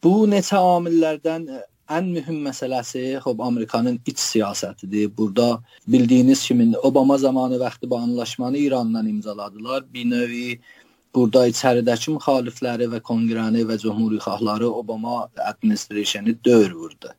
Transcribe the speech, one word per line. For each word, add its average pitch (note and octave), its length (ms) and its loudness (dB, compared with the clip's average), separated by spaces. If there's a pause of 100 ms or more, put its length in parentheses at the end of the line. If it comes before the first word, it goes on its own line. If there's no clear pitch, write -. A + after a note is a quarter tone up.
Bu G#3 240 6
neçə G3+ 320 2
amillərdən E3 880 2 (400)
ən F3 240 -4
mühüm D#3 380 -6
məsələsi, C3 760 -6
xop, A#2+ 160 -4
Amerikanın A#2+ 680 -2
iç C3+ 140 -8
siyasətidir. G2+ 960 -4
Burada A#2 440 0 (260)
bildiyiniz B2+ 600 6
kimi A#2 300 4
Obama C3+ 400 4
zamanı B2+ 420 0
vaxtı B2 300 -6
bu B2 80 0
anlaşmanı A#2+ 600 -4
İranla B2 420 0
imzaladılar. G#2+ 920 -6
Bir B2 160 -4
növ A#2+ 260 -2 (800)
burada B2 320 4
içəridəki A#2+ 680 0
müxalifləri B2 760 -2
və A#2 100 -6
konqrəni A2+ 640 0
və A2 160 -2
cümhuriyxahları G#2+ 880 -2
Obama A2+ 600 -6 (220)
administration'ı G#2+ 840 -2 (100)
döyür A2 260 6
vurdu. E2 480 -16